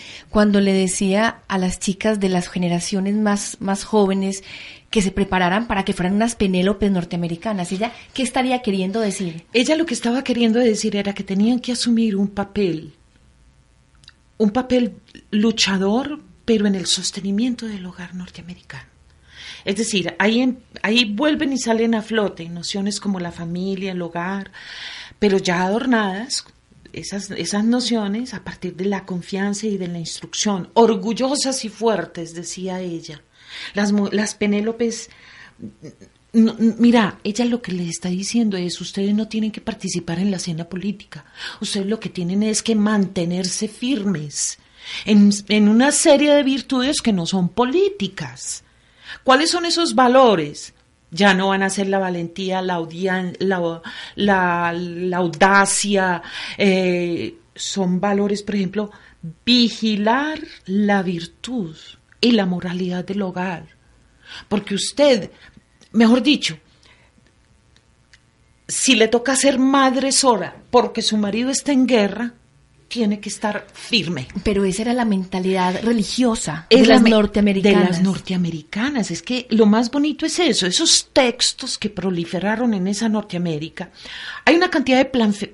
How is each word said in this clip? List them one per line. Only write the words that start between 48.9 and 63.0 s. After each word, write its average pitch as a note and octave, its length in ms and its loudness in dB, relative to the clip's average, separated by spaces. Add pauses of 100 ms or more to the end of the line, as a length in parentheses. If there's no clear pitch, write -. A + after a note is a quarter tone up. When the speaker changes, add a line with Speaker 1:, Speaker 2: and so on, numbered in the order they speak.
Speaker 2:
¿Cuáles C#4 260 4
son E4+ 160 -2
esos E4 300 0
valores? A#3 800 4 (380)
Ya F#3+ 220 4
no F#3+ 140 0
van G3 160 0
a G3 60 2
ser G3 180 -2
la G3 120 2
valentía, F#3 640 -4
la F#3 140 -4
audian-, F3+ 640 -4
la, F3 420 -2 (340)
la, F3 580 2
la F3 440 -4
audacia, F#3+ 1040 2 (360)
eh, F3+ 800 0 (180)
son F3+ 460 -2
valores, G3+ 420 0
por G3+ 120 -4
ejemplo, G3+ 360 -4 (540)
vigilar A#3+ 920 0 (280)
la G3+ 380 0
virtud F3 720 -8 (460)
y A#3+ 140 4
la G3+ 120 4
moralidad F3+ 600 -4